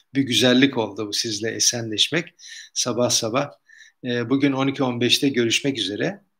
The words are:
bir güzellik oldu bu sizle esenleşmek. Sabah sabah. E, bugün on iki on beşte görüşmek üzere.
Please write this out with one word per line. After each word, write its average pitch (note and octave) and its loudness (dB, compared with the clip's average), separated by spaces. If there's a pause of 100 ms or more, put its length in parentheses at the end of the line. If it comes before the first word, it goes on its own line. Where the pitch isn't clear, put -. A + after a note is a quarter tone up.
(160)
bir C3+ 2
güzellik B2 4
oldu G#2+ -4
bu G2+ -8
sizle A2 -4
esenleşmek. A2+ -2 (400)
Sabah A#2+ 0
sabah. A#2+ 0 (540)
E, A#2+ -2
bugün C#3 2
on C3+ 0
iki C#3 -2
on A#2+ -2
beşte B2 2
görüşmek B2 0
üzere. G#2+ -4 (180)